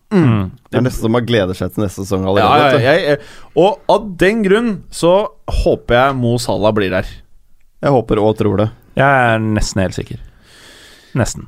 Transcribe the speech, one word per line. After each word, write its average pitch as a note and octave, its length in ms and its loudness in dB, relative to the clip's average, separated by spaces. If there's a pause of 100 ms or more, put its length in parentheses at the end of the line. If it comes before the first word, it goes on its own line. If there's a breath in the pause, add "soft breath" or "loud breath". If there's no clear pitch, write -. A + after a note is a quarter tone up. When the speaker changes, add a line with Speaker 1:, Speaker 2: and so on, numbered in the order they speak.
(140)
Speaker 1:
Mm. F3+ 120 4
Speaker 2:
Mm. G#2 260 0 (180)
Speaker 3:
Det - 100 -4
er B2 60 2
nesten - 200 -4
som A2 80 0
man A#2+ 120 0
gleder G2+ 320 0
seg F#2 160 -6
til G#2+ 120 -4
neste F#2+ 180 -8
sesong F#2+ 220 -2
allerede, G2+ 240 2
Speaker 1:
Ja, C#3 80 4
ja, D3 140 4
Speaker 3:
vet C#3+ 60 0
du. A#2+ 60 0
Speaker 1:
jeg, D#3+ 220 2
jeg, D3 120 0 (380 loud breath)
og F#3 240 2 (100)
av G#3 140 2 (140)
den G#3+ 260 2
grunn G#3+ 280 2 (180)
så E3+ 240 0 (500)
håper A#2+ 340 0
jeg C3+ 200 2
Mo A#2+ 200 0
Salah G#2+ 360 0
blir G#2 160 0
der. F#2 160 -2 (760)
Speaker 3:
Jeg C#3 120 2
håper A2+ 280 0
og G#2+ 160 2
tror G2+ 200 0
det. G#2+ 120 0 (260)
Speaker 2:
Jeg C3+ 340 2
er A2+ 120 0
nesten G#2+ 400 -2
helt F#2 160 -4
sikker. - 220 -10 (960 loud breath)
Nesten. - 340 -2